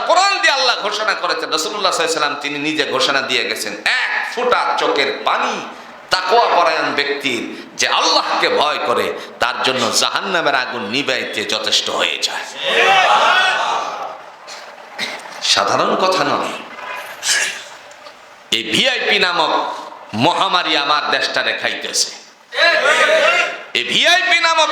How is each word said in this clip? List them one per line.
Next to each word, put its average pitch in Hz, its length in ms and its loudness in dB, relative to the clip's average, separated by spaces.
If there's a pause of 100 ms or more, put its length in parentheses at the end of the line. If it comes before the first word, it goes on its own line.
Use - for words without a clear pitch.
কোরআন 370 320 4
দিয়ে 311 140 4
আল্লাহ 254 220 2
ঘোষণা 208 380 -2
করেছেন, 160 380 -2
রাসূলুল্লাহ 202 400 0
সাল্লাল্লাহু 170 40 0
আলাইহি 165 160 0
ওয়াসাল্লাম 147 300 -2
তিনি 143 180 -4
নিজে 151 260 0
ঘোষণা 131 360 0
দিয়ে 120 220 0
গেছেন, 110 300 -4 (120)
এক 233 500 0
ফোঁটা 185 420 0
চোখের 139 480 0
পানি 214 360 -2 (480)
তাকওয়া 185 460 2
পরায়ণ 160 400 2
ব্যক্তির, 139 720 -2 (100)
যে 127 100 2
আল্লাহকে - 640 2
ভয় 143 360 2
করে, 117 280 0 (260)
তার 120 240 0
জন্য 123 340 2
জাহান্নামের 151 580 2
আগুন 123 280 -2
নিবাইতে 113 640 -2
যথেষ্ট 107 440 0
হয়ে 85 280 0
যায়। - 260 -4 (3000)
সাধারণ 117 540 2
কথা 185 280 2
নয়, 110 240 0 (2000)
এই 113 120 2
ভিআইপি 233 560 0
নামক 170 540 0 (400)
মহামারী 165 640 2
আমার 147 340 2
দেশটারে 131 420 0
খাইতেছে। - 580 -4 (1600)
এই 120 100 2
ভিআইপি 339 560 4
নামক 320 320 4